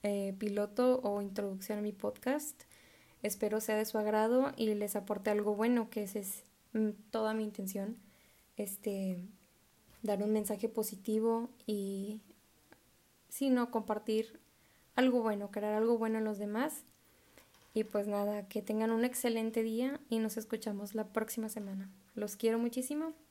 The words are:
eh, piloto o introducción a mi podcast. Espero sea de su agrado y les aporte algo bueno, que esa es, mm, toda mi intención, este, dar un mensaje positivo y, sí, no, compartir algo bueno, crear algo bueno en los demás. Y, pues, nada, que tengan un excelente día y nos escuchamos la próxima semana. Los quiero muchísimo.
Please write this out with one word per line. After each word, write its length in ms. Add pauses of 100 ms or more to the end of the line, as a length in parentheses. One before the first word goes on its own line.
eh, 340
piloto 640
o 180
introducción 560
a 40
mi 100
podcast. 720 (600)
Espero 380
sea 160
de 80
su 140
agrado 580
y 180
les 220
aporte 340
algo 240
bueno, 360
que 120
esa 160
es, 240 (300)
mm, 180 (200)
toda 240
mi 100
intención, 540 (580)
este, 720 (720)
dar 200
un 100
mensaje 360
positivo 840 (160)
y, 540 (1080)
sí, 220
no, 200
compartir 680 (560)
algo 260
bueno, 280
crear 240
algo 240
bueno 200
en 60
los 140
demás. 460 (880)
Y, 100
pues, 220
nada, 420
que 120
tengan 300
un 140
excelente 580
día 380 (100)
y 80
nos 180
escuchamos 580
la 180
próxima 360
semana. 420 (240)
Los 220
quiero 220
muchísimo. 560 (160)